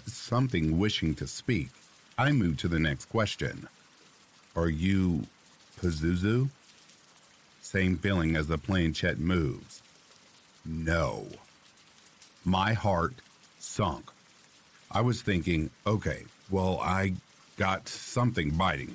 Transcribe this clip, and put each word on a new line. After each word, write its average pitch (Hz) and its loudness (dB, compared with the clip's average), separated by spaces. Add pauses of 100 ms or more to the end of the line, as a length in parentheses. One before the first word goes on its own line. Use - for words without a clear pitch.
something 95 0
wishing 87 0
to 73 -8
speak, 131 -4 (480)
I 139 2
moved 87 2
to 95 -2
the 85 0
next 78 0
question. - -4 (880)
"Are 85 2
you 87 2 (500)
Pazuzu?" 90 2 (1160)
Same 92 2
feeling 82 2
as 78 0
the 80 -2
planchette 85 0
moves. 80 -2 (800)
No. 80 -2 (1160)
My 95 2
heart 92 0 (420)
sunk. - -4 (800)
I 101 2
was 120 2
thinking, 87 2 (160)
"Okay, 92 -2 (260)
well, 92 0
I 95 0 (420)
got 95 -2
something 117 0
biting. 78 0